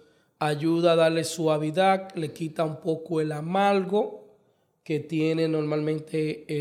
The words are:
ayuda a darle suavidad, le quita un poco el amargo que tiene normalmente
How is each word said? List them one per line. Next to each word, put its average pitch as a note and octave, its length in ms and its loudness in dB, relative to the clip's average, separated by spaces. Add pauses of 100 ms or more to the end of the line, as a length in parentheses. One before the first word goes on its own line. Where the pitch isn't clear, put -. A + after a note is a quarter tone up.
(400)
ayuda E3 540 2
a - 20 4
darle D#3+ 280 4
suavidad, E3 920 0
le D#3+ 180 -6
quita D#3+ 300 -4
un D#3 160 -4
poco D#3+ 420 -2
el D3+ 120 -2
amargo F#3+ 920 0 (580)
que D#3 180 -2
tiene D#3+ 480 0
normalmente D3+ 960 -2 (160)